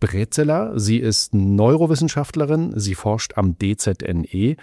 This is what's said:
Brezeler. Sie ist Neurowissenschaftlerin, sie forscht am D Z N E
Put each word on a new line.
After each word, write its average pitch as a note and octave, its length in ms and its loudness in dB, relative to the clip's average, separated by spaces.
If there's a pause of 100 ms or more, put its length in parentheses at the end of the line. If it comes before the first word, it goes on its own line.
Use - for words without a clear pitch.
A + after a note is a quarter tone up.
Brezeler. D3+ 760 -2
Sie G#2+ 220 2
ist A2 360 -2
Neurowissenschaftlerin, D3 1400 2
sie G2 220 -2
forscht - 420 -4
am F#2+ 180 2
D G2+ 200 -2
Z - 260 -2
N E2+ 260 -4
E A2+ 340 0